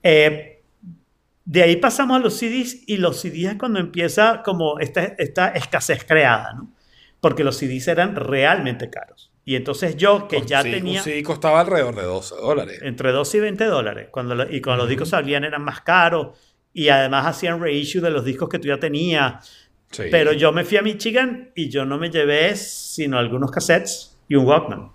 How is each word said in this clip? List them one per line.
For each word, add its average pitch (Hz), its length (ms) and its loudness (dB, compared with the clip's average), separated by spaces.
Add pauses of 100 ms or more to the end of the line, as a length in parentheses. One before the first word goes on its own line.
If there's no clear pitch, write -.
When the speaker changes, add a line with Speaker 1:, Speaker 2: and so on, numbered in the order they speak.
Speaker 1:
Eh, 151 600 4 (800)
de 175 180 4
ahí 170 120 6
pasamos 254 420 2
a - 20 4
los 226 140 2
C 233 160 -4
Ds, 247 380 -6
y 208 100 -2
los 170 220 0
C 180 100 -8
Ds 180 220 -4
es 214 40 -8
cuando 214 240 -2
empieza 190 640 2
como 160 360 -2
esta, 165 240 -2
esta 185 460 -2
escasez - 560 -4
creada, 127 480 4
¿no? - 180 -16 (480)
Porque 151 240 2
los 135 140 0
C 139 100 -4
Ds 127 200 -6
eran 180 280 0
realmente 135 760 0
caros. - 420 -18 (120)
Y 131 120 -4
entonces 147 420 -4
yo, 202 300 4
que 151 100 -2
Speaker 2:
Con 117 100 -2
Speaker 1:
ya 139 140 2
Speaker 2:
sí, 120 100 -2
Speaker 1:
tenía 185 280 -4
Speaker 2:
un - 40 -6
C 151 120 -4
D 147 80 -4
costaba 156 380 2
alrededor 151 340 0
de 98 80 -6
doce 92 320 -6
dólares. 113 480 -2
Speaker 1:
entre 131 280 -2
doce 147 260 0
y - 40 4
veinte 208 240 -2
dólares. 107 460 -2
Cuando 123 240 -6
lo, 127 80 -2
y 143 180 -6
cuando 123 220 -2
los - 20 0
Speaker 2:
Ujú. 117 40 -4
Speaker 1:
discos 156 200 -4
salían 143 340 -2
eran 151 200 -6
más 147 180 -8
caros. 170 560 2 (360)
Y 147 160 0
además 135 360 4
hacían 170 340 -4
reissue 147 420 -2
de 170 100 0
los 139 120 -2
discos 135 260 -4
que 151 100 -4
tú 147 80 -6
ya 139 120 -2
tenías. 151 880 -2 (220)
Speaker 2:
Sí. - 220 -10
Speaker 1:
Pero 151 220 4
yo 151 180 4
me 165 120 -2
fui 202 140 0
a 196 60 4
Michigan 240 720 -2
y 151 140 -4
yo 135 160 -2
no 139 120 -4
me 165 140 -4
llevé 156 440 2
sino - 640 -6
algunos 123 340 -2
cassettes - 680 -2 (100)
y 143 80 0
un 139 100 6
Walkman 127 500 0